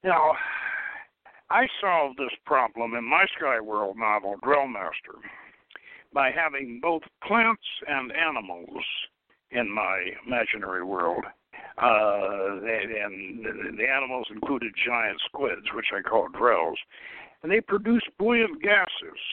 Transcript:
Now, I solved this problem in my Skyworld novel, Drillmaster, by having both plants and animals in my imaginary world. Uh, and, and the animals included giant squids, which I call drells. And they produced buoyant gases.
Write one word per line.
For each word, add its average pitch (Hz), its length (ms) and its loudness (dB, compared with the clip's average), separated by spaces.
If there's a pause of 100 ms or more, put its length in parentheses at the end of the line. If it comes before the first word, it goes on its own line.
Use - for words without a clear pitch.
Now, 165 280 6 (1160)
I 233 160 4 (140)
solved 160 380 2
this 127 180 -4 (100)
problem 117 480 2
in 117 100 -4
my 160 220 6 (100)
Skyworld 107 600 0
novel, 104 480 0
Drillmaster, 123 760 0 (960)
by 139 160 4
having 139 500 -2
both 160 220 0 (240)
plants 226 360 4 (260)
and 135 240 -2
animals 113 720 -4 (680)
in 120 180 0
my 95 420 0 (160)
imaginary 104 580 -2
world. 90 400 0 (580)
Uh, 101 800 2
and, 104 840 -6
and 104 340 -8
the 110 60 0
animals 131 460 -2
included 110 420 -4 (140)
giant 117 400 -2
squids, 104 480 -4
which 110 120 -4 (100)
I 95 60 -4
call 95 260 2
drells. 92 480 4 (680)
And 160 80 -4
they 214 100 6
produced 214 460 2 (120)
buoyant 220 440 2
gases. 190 560 2 (140)